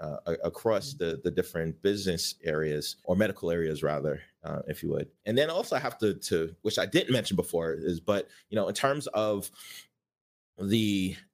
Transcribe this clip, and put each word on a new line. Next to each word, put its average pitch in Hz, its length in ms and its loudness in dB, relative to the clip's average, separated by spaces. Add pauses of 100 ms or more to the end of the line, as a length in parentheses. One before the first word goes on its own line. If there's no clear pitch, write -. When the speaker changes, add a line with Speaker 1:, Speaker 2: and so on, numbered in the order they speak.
Speaker 1:
uh, 73 240 -6
a-, 85 220 -2
across 85 480 0
Speaker 2:
Mm-hmm. 85 100 -2
Speaker 1:
the, 80 200 -2
the 90 40 4
different 82 540 -2
business 95 500 0 (100)
areas 76 600 -2
or 90 120 0
medical 98 360 2
areas, 78 320 0
rather, 73 360 0 (240)
uh, 76 240 -6
if 76 140 -8
you 80 80 -4
would. 73 180 -2 (200)
And 113 100 2
then 156 140 2
also 175 240 -2
I 127 40 0
have 123 200 -4
to, 101 160 2
to, 82 480 -2
which 107 160 0
I 92 80 2
didn't 156 260 4
mention 107 220 2
before 82 380 0
is, 82 260 -2
but, - 280 0 (220)
you 104 60 -6
know, 101 120 2
in 104 60 -2
terms 139 320 0
of 107 460 0 (1040)
the, 98 580 2 (180)